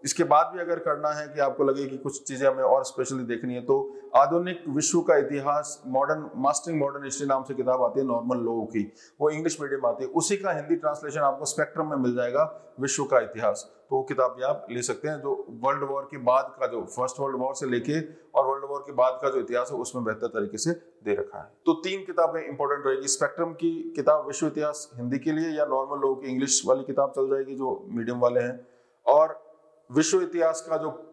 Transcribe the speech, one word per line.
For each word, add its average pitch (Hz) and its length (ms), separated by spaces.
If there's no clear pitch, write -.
इसके 151 180
बाद 151 300
भी 180 60
अगर 170 200
करना 151 300
है 151 180
कि 147 120
आपको 139 240
लगे 139 220
कि 135 120
कुछ - 260
चीज़ें 135 260
हमें 131 140
और 131 200
specially 131 400
देखनी 120 300
है, 123 80
तो 135 340
आधुनिक 170 540
विश्व 147 320
का 160 140
इतिहास, 147 720
modern, 143 480
mastering 151 440
modern 139 240
history 139 240
नाम 135 160
से 135 100
किताब 127 300
आती 120 160
है 135 60
नॉर्मन 120 320
लो 117 240
की, 104 320
वो 151 80
English 156 320
medium 135 240
आती 135 180
है, 127 60
उसी 196 280
का 190 140
हिंदी 151 240
translation 151 440
आपको 139 260
spectrum 156 420
में 147 100
मिल 123 180
जाएगा, 135 640
विश्व 139 240
का 131 160
इतिहास, 110 520
तो 135 60
वो 135 80
किताब 131 280
भी 123 120
आप 143 260
ले 120 120
सकते 120 260
हैं। 151 140
जो 135 280
world 131 340
war 139 200
के 139 140
बाद 127 420
का, - 80
जो 117 140
first 123 380
world 139 180
war 131 180
से 147 100
लेके 131 360
और 131 120
world 139 220
war 143 100
के 143 120
बाद 127 300
का 139 80
जो 131 100
इतिहास 120 320
है 139 60
उसमें 120 280
बेहतर 110 220
तरीके 110 300
से 165 140
दे 208 120
रखा 202 220
है। - 140
तो 165 80
तीन 190 320
किताबें 165 360
important 143 440
रहेगी, 135 220
spectrum 165 460
की 165 420
किताब 147 320
विश्व 143 200
इतिहास 147 480
हिंदी 123 240
के 156 120
लिए 160 180
या 151 160
normal 135 340
लोगों 135 160
की 131 120
इंग्लिश 131 380
वाली 131 180
किताब 139 260
चल 135 200
जाएगी 135 260
जो 131 340
medium 117 300
वाले 123 200
हैं, 123 280
और 156 420
विश्व 160 300
इतिहास 165 480
का 160 80
जो 156 120